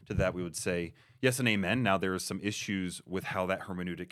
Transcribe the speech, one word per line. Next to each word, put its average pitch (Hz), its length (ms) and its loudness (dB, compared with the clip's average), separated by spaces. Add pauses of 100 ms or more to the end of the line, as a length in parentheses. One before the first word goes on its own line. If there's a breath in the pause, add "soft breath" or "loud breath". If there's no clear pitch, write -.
to - 80 -6
that 92 200 4
we 90 100 -4
would 85 120 -6
say, 87 380 -2 (280 soft breath)
"Yes 127 180 4
and 127 80 2
amen." 104 360 2
Now 98 140 6
there 95 160 0
are 92 60 0
some 95 220 -4
issues 98 640 -2
with 92 200 -4
how 92 220 -2
that 92 140 0
hermeneutic 90 500 -6